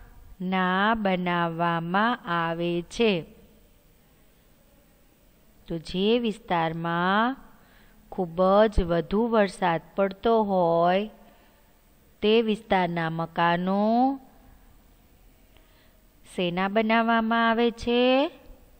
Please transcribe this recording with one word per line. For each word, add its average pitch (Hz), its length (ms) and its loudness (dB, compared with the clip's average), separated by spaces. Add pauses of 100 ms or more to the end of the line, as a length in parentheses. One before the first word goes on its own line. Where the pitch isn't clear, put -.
(400)
ના 185 540 0
બનાવવામાં 175 1300 -2
આવે 170 560 -2
છે. 196 420 0 (2500)
તો 165 120 -8
જે 196 400 -2
વિસ્તારમાં 180 1200 -2 (760)
ખૂબ 170 280 -4 (260)
જ 202 160 0
વધુ 170 440 -2
વરસાદ 190 540 0 (140)
પડતો 214 480 0
હોય, 185 680 2 (1120)
તે 220 200 4
વિસ્તારના 180 680 -2
મકાનો 170 720 0 (2500)
શેના 185 340 -4
બનાવવામાં 226 840 0
આવે 233 200 2
છે? 247 600 0 (500)